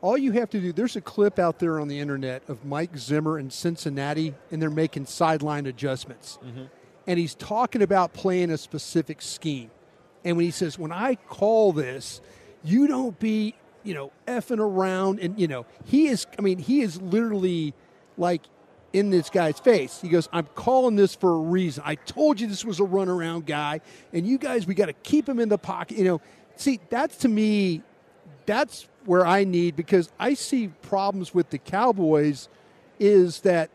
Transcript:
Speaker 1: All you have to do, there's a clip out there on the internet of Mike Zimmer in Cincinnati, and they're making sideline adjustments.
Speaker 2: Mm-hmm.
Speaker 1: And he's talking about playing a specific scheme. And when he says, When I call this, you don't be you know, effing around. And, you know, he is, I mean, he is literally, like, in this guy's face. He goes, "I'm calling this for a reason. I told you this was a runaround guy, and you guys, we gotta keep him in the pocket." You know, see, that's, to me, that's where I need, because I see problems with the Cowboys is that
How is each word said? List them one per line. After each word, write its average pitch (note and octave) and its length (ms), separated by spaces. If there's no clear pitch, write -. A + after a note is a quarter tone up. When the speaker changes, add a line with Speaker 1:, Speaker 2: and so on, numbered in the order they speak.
Speaker 1:
All G#3 140
you C4+ 140
have A3+ 180
to G#3+ 100
do, F3+ 140
there's A3+ 220
a G3+ 60
clip G3+ 360
out E3+ 220
there D#3+ 200
on D3 80
the C#3+ 120
internet C3+ 500
of B2 160
Mike D#3 320
Zimmer D3+ 400
in C3+ 140
Cincinnati, D3+ 840
and D#3 100
they're D#3 120
making D3+ 340
sideline D3+ 640
adjustments. C3 760
Speaker 2:
Mm-hmm. B2+ 200
Speaker 1:
And F3 140
he's E3 160
talking A3+ 480
about F#3 280
playing F3+ 380
a D#3 80
specific D#3 640
scheme. C3+ 480
And E3+ 120
when E3+ 80
he E3+ 60
says, E3 280
When D#3 120
I A3+ 240
call G#3+ 560
this, C3+ 480
you A#3 240
don't B3+ 320
be G#3+ 340
you G3+ 100
know, C#3 180
effing A#3+ 320
around. F#3+ 600
And, F#3+ 200
you F3 80
know, B2+ 180
he D4 220
is, B3 180
I - 40
mean, F#3+ 180
he B3+ 220
is F#3 200
literally, F#3 720
like, F3 260
in G3+ 160
this F3+ 200
guy's D#3+ 300
face. F3+ 420
He F3+ 80
goes, E3 240
"I'm E3 200
calling B3+ 440
this G3 180
for F#3 180
a E3 60
reason. E3 460
I D3+ 100
told C#4+ 460
you A#3 60
this G3+ 180
was F#3 140
a G3+ 40
runaround F3 640
guy, D3+ 340
and F3 160
you C4 100
guys, B3 300
we F#3+ 80
gotta F3 180
keep - 360
him B3 100
in A3+ 80
the G#3 100
pocket." F3+ 400
You G3+ 60
know, F3+ 180
see, C4 220
that's, C4 280
to B3+ 120
me, G#3 540
that's A#3 420
where F3+ 200
I G3 200
need, F3 320
because E3+ 420
I C4 140
see B3 340
problems G3 520
with F3 180
the D3 60
Cowboys D#3+ 920
is G3 420
that E3+ 340